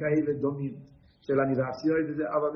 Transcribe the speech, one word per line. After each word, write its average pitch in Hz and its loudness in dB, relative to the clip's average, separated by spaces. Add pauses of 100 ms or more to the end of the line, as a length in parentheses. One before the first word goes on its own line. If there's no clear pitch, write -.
כאלה 151 2 (140)
דומים 139 -2 (520)
של 139 2
הניברסיטאות 135 0
וזה, 147 -4 (120)
אבל 151 2